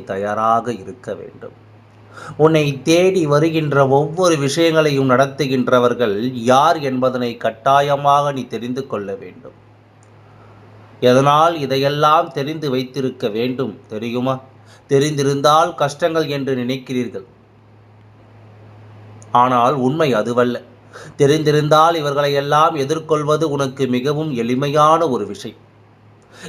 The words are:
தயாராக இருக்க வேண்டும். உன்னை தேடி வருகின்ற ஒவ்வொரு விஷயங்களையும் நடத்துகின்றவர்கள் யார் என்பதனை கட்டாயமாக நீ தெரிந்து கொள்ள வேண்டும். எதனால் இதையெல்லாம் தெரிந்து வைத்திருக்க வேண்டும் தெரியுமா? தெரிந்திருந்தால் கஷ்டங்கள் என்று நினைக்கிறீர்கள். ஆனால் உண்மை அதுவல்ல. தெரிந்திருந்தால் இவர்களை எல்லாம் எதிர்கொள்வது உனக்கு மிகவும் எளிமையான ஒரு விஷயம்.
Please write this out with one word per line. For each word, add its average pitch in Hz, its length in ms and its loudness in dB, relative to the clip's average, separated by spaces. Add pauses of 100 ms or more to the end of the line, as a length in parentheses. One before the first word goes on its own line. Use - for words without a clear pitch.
தயாராக 110 680 -2
இருக்க 95 400 -14
வேண்டும். 95 420 -18 (840)
உன்னை 156 260 4 (180)
தேடி 180 440 4
வருகின்ற 147 640 2
ஒவ்வொரு 156 480 2
விஷயங்களையும் 143 760 2
நடத்துகின்றவர்கள் 123 1040 2 (280)
யார் 143 400 4
என்பதனை 127 540 -2
கட்டாயமாக 143 960 0
நீ 131 140 -8
தெரிந்து 123 380 -8
கொள்ள 104 300 -8
வேண்டும். 90 420 -20 (1400)
எதனால் 143 580 4
இதையெல்லாம் 147 720 0
தெரிந்து 147 380 -6
வைத்திருக்க 127 640 -4
வேண்டும் 120 440 -4 (120)
தெரியுமா? 120 500 -6 (520)
தெரிந்திருந்தால் 143 840 2
கஷ்டங்கள் 156 540 -2
என்று 139 260 -4
நினைக்கிறீர்கள். 123 760 -6 (2000)
ஆனால் 127 460 2
உண்மை 143 340 0
அதுவல்ல. 120 440 0 (580)
தெரிந்திருந்தால் 151 800 2
இவர்களை 143 380 -2
எல்லாம் 147 420 2
எதிர்கொள்வது 151 760 -2
உனக்கு 139 380 -4
மிகவும் 143 480 -2
எளிமையான 143 720 2
ஒரு 113 200 -2
விஷயம். 104 320 -14 (880)